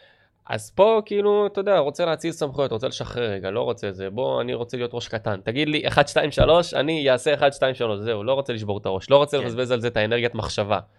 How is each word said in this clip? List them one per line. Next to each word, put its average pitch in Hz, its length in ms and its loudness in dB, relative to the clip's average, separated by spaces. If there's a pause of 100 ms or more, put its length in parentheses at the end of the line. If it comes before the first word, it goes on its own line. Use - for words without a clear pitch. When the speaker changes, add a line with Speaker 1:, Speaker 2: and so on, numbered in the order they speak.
(500)
Speaker 1:
אז - 220 -6
פה, 214 340 6
כאילו, 208 420 2
אתה 202 120 -4
יודע, 196 180 4
רוצה 147 280 0
להציל 165 260 -2
סמכויות, 139 400 -2
רוצה 113 160 -2
לשחרר 120 440 -4
רגע, 95 200 -4
לא 110 100 -2
רוצה 120 300 -4
זה, 95 180 -8
בוא, 127 320 -2
אני 123 120 -4
רוצה 120 240 -6
להיות 120 160 -6
ראש 120 140 -8
קטן. 110 360 -4
תגיד 139 260 -2
לי, 151 180 -2
אחד, 143 200 4
שתיים, 151 240 0
שלוש, 165 420 4
אני 143 360 0
אעשה 127 240 2
אחד, 143 200 2
שתיים, 131 220 0
שלוש, 110 240 -2
זהו, 107 240 -4
לא 123 100 0
רוצה 135 200 -2
לשבור 104 240 -6
את 101 80 -10
הראש, 95 240 -4
לא 135 80 10
רוצה 143 200 2
Speaker 2:
כן. 131 60 0
Speaker 1:
לבזבז 120 280 -4
על 123 100 0
זה 120 60 -2
את 117 100 -4
האנרגיית 117 380 0
מחשבה, 104 440 -2 (200)